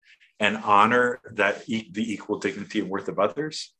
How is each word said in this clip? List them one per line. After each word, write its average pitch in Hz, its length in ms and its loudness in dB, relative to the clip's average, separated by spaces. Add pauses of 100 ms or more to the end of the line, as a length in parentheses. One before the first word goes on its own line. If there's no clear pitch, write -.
(400)
and 104 160 2
honor 113 640 4 (120)
that 101 360 0
e-, 113 240 -6
the 113 200 -4
equal 101 260 -6
dignity 101 420 -6
and 90 80 -4
worth 95 200 -6
of 87 100 -8
others. 143 600 -4